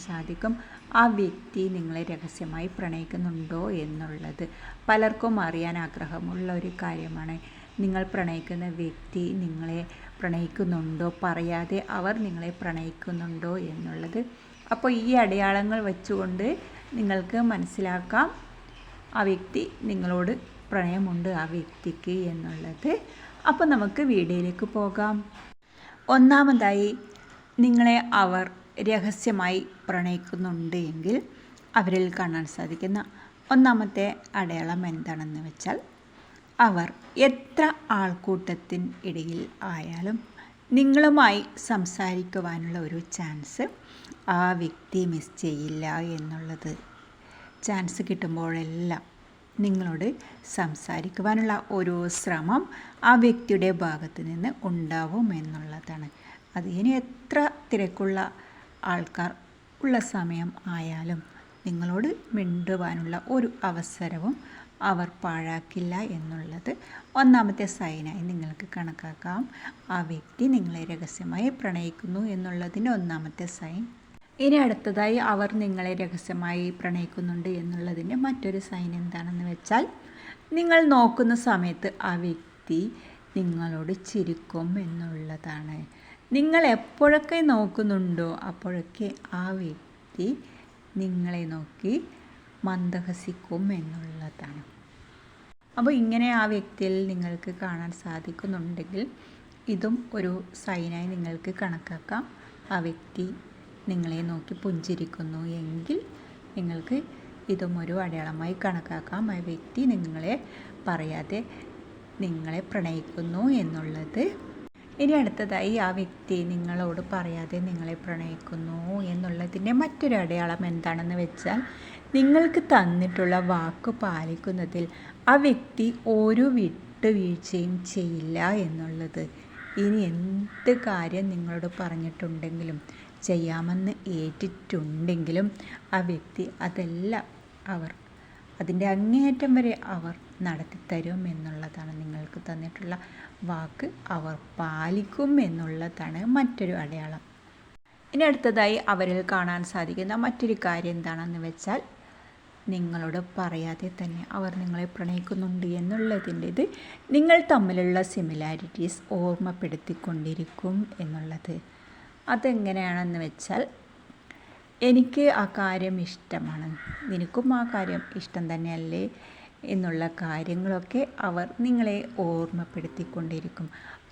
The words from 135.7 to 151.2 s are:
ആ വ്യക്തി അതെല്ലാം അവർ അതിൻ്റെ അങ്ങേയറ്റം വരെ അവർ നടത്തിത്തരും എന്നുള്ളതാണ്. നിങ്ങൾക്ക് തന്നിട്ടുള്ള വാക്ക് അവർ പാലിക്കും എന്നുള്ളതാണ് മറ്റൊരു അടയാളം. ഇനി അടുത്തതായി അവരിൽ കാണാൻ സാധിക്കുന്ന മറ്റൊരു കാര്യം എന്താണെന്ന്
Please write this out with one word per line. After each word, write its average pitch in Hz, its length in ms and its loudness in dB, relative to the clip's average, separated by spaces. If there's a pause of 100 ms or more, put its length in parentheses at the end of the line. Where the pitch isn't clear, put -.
ആ 185 120 2
വ്യക്തി 175 380 -6 (200)
അതെല്ലാം 180 600 -4 (480)
അവർ 160 180 -8 (680)
അതിൻ്റെ 180 340 0
അങ്ങേയറ്റം 262 640 4
വരെ 240 140 4 (240)
അവർ 165 180 -8 (320)
നടത്തിത്തരും 165 760 -6 (100)
എന്നുള്ളതാണ്. 156 600 -10 (100)
നിങ്ങൾക്ക് 156 460 -10
തന്നിട്ടുള്ള 170 480 -8 (540)
വാക്ക് 160 360 -6 (300)
അവർ 156 200 -6 (220)
പാലിക്കും 175 760 0 (140)
എന്നുള്ളതാണ് 165 760 -6 (160)
മറ്റൊരു 240 460 2
അടയാളം. 156 400 -8 (880)
ഇനി 285 180 4
അടുത്തതായി 220 460 4 (180)
അവരിൽ 185 280 2 (100)
കാണാൻ 175 300 0 (100)
സാധിക്കുന്ന 185 420 -4 (120)
മറ്റൊരു 233 400 0
കാര്യം 175 320 0
എന്താണെന്ന് 165 480 -6